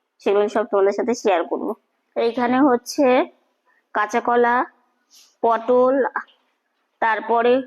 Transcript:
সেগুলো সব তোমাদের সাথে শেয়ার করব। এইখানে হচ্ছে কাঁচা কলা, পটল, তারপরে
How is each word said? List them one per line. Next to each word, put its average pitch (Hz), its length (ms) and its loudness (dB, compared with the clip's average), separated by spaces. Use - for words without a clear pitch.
সেগুলো 202 300 0
সব 208 160 -2
তোমাদের 202 280 0
সাথে 226 220 -4
শেয়ার 185 300 0
করব। - 300 -6
এইখানে 240 440 -2
হচ্ছে 269 640 2
কাঁচা 214 260 -2
কলা, 240 460 0
পটল, 247 640 2
তারপরে 233 680 0